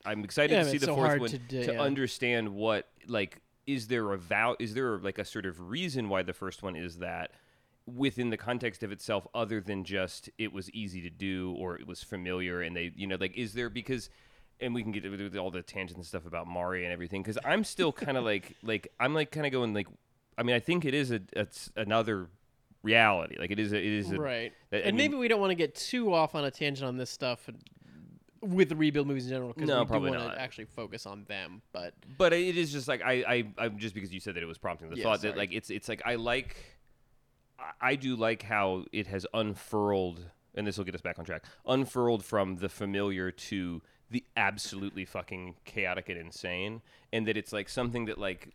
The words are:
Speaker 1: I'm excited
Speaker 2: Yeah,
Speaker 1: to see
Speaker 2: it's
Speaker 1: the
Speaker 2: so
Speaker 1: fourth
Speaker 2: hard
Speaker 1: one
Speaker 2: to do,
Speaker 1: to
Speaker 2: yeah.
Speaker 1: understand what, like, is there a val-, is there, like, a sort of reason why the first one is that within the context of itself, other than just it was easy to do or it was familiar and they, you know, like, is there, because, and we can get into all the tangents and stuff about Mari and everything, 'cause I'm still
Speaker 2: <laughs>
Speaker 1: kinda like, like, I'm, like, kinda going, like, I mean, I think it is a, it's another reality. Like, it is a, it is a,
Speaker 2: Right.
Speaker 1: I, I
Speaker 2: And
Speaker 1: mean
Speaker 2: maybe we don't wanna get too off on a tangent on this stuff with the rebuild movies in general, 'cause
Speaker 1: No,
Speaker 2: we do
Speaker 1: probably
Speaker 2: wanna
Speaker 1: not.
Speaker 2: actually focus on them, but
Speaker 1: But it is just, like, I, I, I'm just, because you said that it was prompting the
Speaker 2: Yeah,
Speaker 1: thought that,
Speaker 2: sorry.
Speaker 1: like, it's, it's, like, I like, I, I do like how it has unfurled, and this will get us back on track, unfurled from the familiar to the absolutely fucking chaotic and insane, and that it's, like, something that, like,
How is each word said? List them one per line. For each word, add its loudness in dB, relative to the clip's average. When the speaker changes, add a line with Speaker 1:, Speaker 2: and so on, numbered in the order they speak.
Speaker 1:
I'm -4
excited 4
Speaker 2:
Yeah, 8
Speaker 1:
to 2
see 2
Speaker 2:
it's 4
Speaker 1:
the 2
Speaker 2:
so 2
Speaker 1:
fourth 6
Speaker 2:
hard 4
Speaker 1:
one 0
Speaker 2:
to -4
do, -4
Speaker 1:
to 0
Speaker 2:
yeah. 0
Speaker 1:
understand 2
what, 2
like, -2
is -2
there 2
a 0
val-, 2
is -4
there, 0
like, -4
a -2
sort -6
of -6
reason -2
why 2
the -4
first -8
one -4
is -8
that -6
within 0
the 0
context -4
of -6
itself, -2
other 0
than -4
just -4
it -2
was -8
easy -8
to -8
do -2
or -4
it -14
was -12
familiar -2
and -4
they, -4
you -6
know, -2
like, -2
is -4
there, -4
because, -6
and -2
we -2
can -4
get -4
into -6
all -2
the -6
tangents -8
and -12
stuff -8
about -6
Mari -2
and -2
everything, -6
'cause -4
I'm 2
still 2
Speaker 2:
<laughs> -6
Speaker 1:
kinda 2
like, 0
like, -2
I'm, 4
like, 0
kinda 0
going, 0
like, 0
I 2
mean, 4
I 4
think 2
it 2
is 2
a, 2
it's -4
another 2
reality. 6
Like, -2
it 0
is 2
a, 4
it 0
is 0
a, 2
Speaker 2:
Right. -2
Speaker 1:
I, 0
I 4
Speaker 2:
And 2
Speaker 1:
mean 6
Speaker 2:
maybe -2
we 2
don't 4
wanna 4
get 2
too 0
off 4
on 0
a 2
tangent -2
on -2
this -4
stuff -4
with 6
the 0
rebuild 4
movies 0
in -4
general, -4
'cause -2
Speaker 1:
No, 6
Speaker 2:
we 6
do -2
Speaker 1:
probably 2
Speaker 2:
wanna 0
Speaker 1:
not. -6
Speaker 2:
actually -6
focus -10
on -12
them, -8
but -6
Speaker 1:
But 8
it 4
is 2
just, -4
like, 0
I, 4
I, 4
I'm 0
just, -4
because -6
you -6
said -6
that -4
it -4
was -10
prompting -6
the -6
Speaker 2:
Yeah, -4
Speaker 1:
thought 4
that, 2
Speaker 2:
sorry. -4
Speaker 1:
like, -2
it's, -6
it's, -6
like, -4
I 2
like, -2
I, 0
I 6
do 0
like 2
how 2
it -2
has -2
unfurled, 2
and -2
this -2
will -2
get 0
us -4
back -4
on -8
track, -6
unfurled 4
from 0
the -2
familiar 0
to -6
the -4
absolutely 0
fucking -8
chaotic -2
and -6
insane, -6
and 0
that 2
it's, -6
like, -4
something -2
that, -4
like, -6